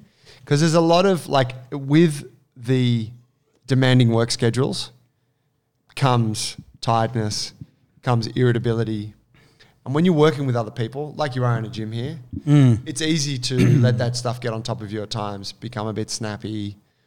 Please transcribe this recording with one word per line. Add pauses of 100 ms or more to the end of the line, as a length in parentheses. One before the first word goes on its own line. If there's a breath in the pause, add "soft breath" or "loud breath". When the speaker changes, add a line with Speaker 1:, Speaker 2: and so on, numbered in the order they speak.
(440 soft breath)
Speaker 1:
'Cause
there's
a
lot
of,
like, (180)
with (320)
the (560)
demanding
work
schedules (1080)
comes (240)
tiredness, (500)
comes
irritability. (680 soft breath)
And
when
you're
working
with
other
people,
like
you
are
in
a
gym
here, (280)
Speaker 2:
Mm.
Speaker 1:
it's
easy
to
<clears throat>
let
that
stuff
get
on
top
of
you
at
times,
become
a
bit
snappy, (300)